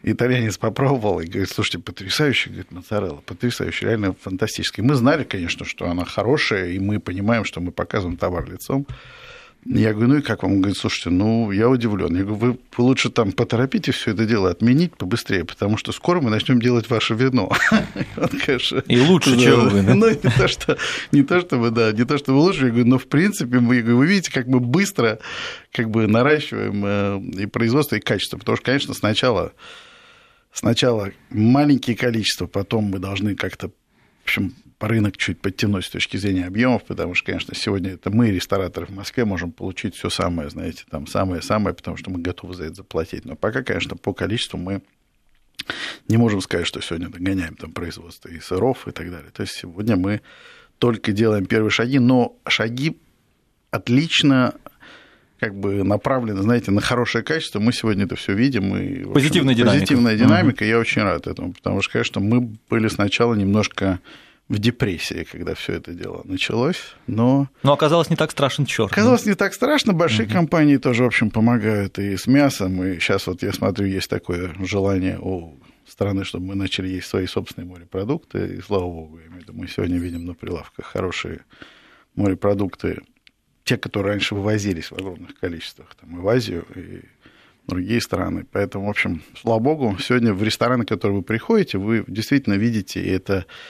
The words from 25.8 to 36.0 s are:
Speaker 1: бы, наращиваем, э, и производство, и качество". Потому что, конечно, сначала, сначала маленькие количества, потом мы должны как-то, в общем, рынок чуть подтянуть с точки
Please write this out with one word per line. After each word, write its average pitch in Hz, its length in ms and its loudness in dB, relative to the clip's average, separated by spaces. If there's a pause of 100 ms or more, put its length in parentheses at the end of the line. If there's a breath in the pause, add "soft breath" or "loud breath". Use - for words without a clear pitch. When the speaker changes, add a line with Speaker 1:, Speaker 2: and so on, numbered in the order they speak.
Speaker 1:
бы, 110 160 2
наращиваем, 110 800 2
э, 101 560 -2
и 104 40 -4
производство, 117 500 0
и 107 40 -2
качество". - 380 -4
Потому 113 180 -2
что, - 100 -8
конечно, 139 280 -2
сначала, 107 580 0 (1000 loud breath)
сначала 110 580 0 (200)
маленькие 123 680 4
количества, 113 500 -2
потом 104 380 -2
мы 98 160 -2
должны 98 340 -4
как-то, - 340 -8
в - 40 -12 (520)
общем, 98 300 -2 (260)
рынок 107 360 0
чуть - 240 -4
подтянуть 98 460 -2
с - 40 -12
точки - 280 -6